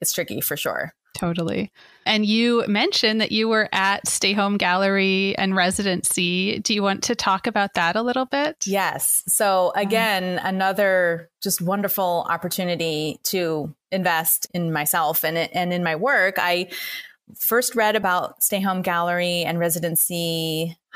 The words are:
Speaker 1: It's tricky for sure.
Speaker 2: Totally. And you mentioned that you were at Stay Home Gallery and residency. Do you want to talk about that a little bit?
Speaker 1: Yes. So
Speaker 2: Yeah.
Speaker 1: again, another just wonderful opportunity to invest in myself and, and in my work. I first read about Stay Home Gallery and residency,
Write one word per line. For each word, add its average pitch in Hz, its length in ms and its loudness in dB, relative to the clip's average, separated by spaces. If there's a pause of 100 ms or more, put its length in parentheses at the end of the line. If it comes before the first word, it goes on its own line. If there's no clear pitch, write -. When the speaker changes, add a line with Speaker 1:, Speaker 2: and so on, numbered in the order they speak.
Speaker 1:
It's - 120 -2
tricky 135 280 -6
for 139 160 -4
sure. 95 360 -4 (220)
Speaker 2:
Totally. 170 560 -2 (360)
And 214 200 2
you 233 400 2
mentioned 220 540 2
that 214 100 -2
you 220 180 2
were 220 220 2
at 196 380 0
Stay - 240 0
Home 202 240 0
Gallery 190 840 2
and 190 160 0
residency. 185 1080 0
Do 214 140 0
you 202 80 0
want 196 220 0
to 240 100 0
talk 190 320 0
about 208 280 0
that 170 200 2
a 220 80 0
little 247 220 0
bit? 285 320 -2 (100)
Speaker 1:
Yes. 190 600 0
So 190 480 2
Speaker 2:
Yeah. 202 60 2
Speaker 1:
again, 196 600 0
another 190 840 2 (140)
just 196 180 -2
wonderful 185 680 0
opportunity 165 960 -2
to 160 480 -2 (200)
invest 175 640 0
in 170 180 0
myself 156 500 0
and, 160 160 0
and 180 340 -2
in 175 120 0
my 165 100 0
work. 196 440 2
I 175 320 0 (680)
first 247 380 0
read 214 180 4
about 190 480 0
Stay 202 180 0
Home 190 220 0
Gallery 175 640 0
and 165 140 0
residency, 165 1160 -2 (200)